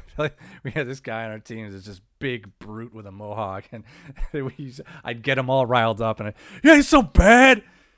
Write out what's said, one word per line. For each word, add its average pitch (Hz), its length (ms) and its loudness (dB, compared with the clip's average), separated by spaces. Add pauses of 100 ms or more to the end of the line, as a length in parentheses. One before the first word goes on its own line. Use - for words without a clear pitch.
(640)
We 127 80 -12
had 139 160 -8
this 135 120 -12
guy 113 240 -10
on 110 60 -12
our 110 80 -14
team 110 320 -16
that's 95 160 -18
this 98 140 -18 (180)
big 117 400 -12
brute 110 340 -16
with 110 140 -20
a 98 60 -20
mohawk, 101 600 -12
and 110 120 -18 (240)
<laughs> - 240 -10
we 135 240 -8
used, 135 240 -18 (240)
I'd 117 180 -12
get 135 160 -2
him 127 100 -4
all 131 180 0
riled 113 340 0
up, 110 200 -4
and 107 100 -8
I, - 40 -12 (300)
"Yeah, 311 120 8
he's 285 120 2
so 294 140 4
bad. 233 600 6 (360)